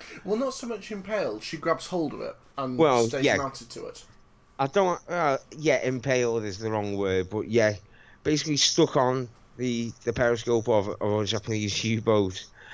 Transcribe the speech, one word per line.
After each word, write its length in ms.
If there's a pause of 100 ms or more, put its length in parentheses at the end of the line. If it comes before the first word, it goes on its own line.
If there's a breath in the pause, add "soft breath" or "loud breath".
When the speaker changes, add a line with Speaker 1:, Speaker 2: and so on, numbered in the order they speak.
(240 loud breath)
Speaker 1:
Well, 140
not 160
so 140
much 240
impaled. 520
She 140
grabs 300
hold 260
of 80
it 140 (220)
and 200
Speaker 2:
Well, 300
Speaker 1:
stays 180
Speaker 2:
yeah. 100
Speaker 1:
mounted 360
to 160
it. 180 (520)
Speaker 2:
I 100
don't, 420
uh, 300 (180)
yeah, 240
impaled 640
is 140
the 120
wrong 240
word, 340
but 200
yeah, 240 (500 soft breath)
basically 320
stuck 400
on 320 (300)
the, 340 (120)
the 100
periscope 560
of, 200 (120)
of 200
a 40
Japanese 580
U-boat, 640 (280 loud breath)